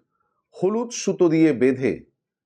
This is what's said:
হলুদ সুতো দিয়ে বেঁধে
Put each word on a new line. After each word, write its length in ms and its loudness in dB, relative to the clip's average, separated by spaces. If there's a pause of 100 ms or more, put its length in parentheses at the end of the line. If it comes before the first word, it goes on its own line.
(640)
হলুদ 280 -2
সুতো 380 0
দিয়ে 240 4
বেঁধে 520 -2 (420)